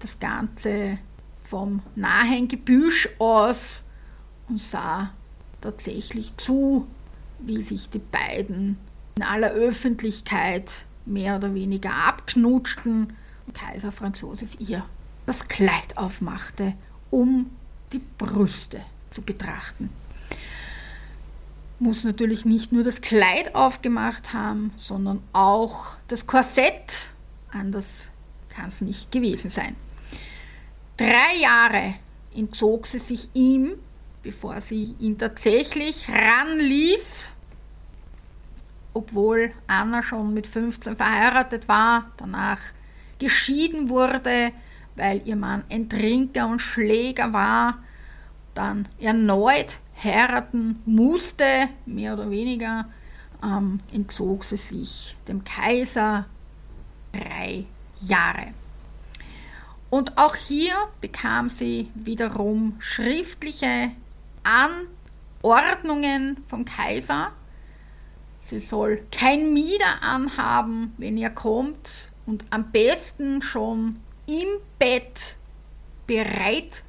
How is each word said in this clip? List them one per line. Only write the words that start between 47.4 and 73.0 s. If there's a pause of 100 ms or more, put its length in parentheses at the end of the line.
dann (140)
erneut (240)
heiraten
musste, (180)
mehr
oder
weniger, (540)
ähm, (120)
entzog
sie
sich (100)
dem
Kaiser (840)
drei (360)
Jahre. (1400)
Und
auch
hier (260)
bekam
sie
wiederum
schriftliche (1500)
Anordnungen
vom
Kaiser. (1080)
Sie
soll
kein
Mieder
anhaben,
wenn
er
kommt, (160)
und
am
besten